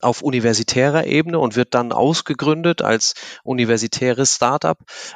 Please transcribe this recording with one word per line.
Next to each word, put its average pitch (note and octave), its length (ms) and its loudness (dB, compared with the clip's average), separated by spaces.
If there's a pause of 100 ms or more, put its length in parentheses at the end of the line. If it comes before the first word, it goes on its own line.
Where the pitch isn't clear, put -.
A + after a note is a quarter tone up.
auf A#2+ 200 0
universitärer B2+ 840 0
Ebene E3 320 0
und A#2+ 180 0
wird B2 200 0
dann A#2+ 160 0
ausgegründet D#3 920 0
als - 320 0 (300)
universitäres B2 920 0
Startup. D3+ 440 0 (360)